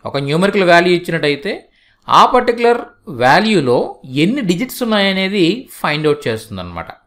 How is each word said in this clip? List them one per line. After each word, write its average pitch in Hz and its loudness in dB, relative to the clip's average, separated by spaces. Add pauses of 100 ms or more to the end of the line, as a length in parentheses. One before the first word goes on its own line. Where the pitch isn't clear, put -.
ఒక - -8 (120)
న్యూమరికల్ 185 0
వాల్యూ 180 4
ఇచ్చినట్టయితే, 160 -4 (640)
ఆ 220 8 (100)
పర్టిక్యులర్ 240 2 (420)
వాల్యూలో 156 2 (440)
ఎన్ని 247 -2
డిజిట్స్ 254 -4
ఉన్నాయనేది 196 0 (340)
ఫైండ్ 151 -2
అవుట్ 147 -2
చేస్తుందన్నమాట. 90 -10 (160)